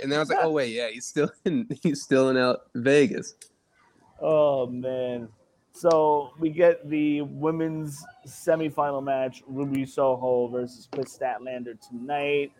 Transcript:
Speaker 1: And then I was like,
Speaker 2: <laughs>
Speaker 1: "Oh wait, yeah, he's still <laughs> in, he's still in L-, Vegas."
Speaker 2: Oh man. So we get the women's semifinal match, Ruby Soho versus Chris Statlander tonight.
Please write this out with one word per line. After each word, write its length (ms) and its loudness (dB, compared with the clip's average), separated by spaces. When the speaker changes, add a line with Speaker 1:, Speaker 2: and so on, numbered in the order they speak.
Speaker 1:
And 80 -4
then 60 0
I 40 2
was 80 -2
like, 100 0
Speaker 2:
<laughs> 40 2
Speaker 1:
"Oh 80 0
wait, 220 -2
yeah, 160 -4
he's 180 -12
still 300 -2
<laughs> 80 -10
in, 220 -2
he's 220 -2
still 260 4
in 80 2
L-, 240 2
Vegas." 580 2
Speaker 2:
Oh 460 2
man. 600 -6
So 680 4
we 100 0
get 400 4
the 340 0
women's 800 -4
semifinal 760 -2
match, 420 -4
Ruby 400 -4
Soho 600 2
versus 420 -8
Chris 280 -8
Statlander 600 -8
tonight. 720 -2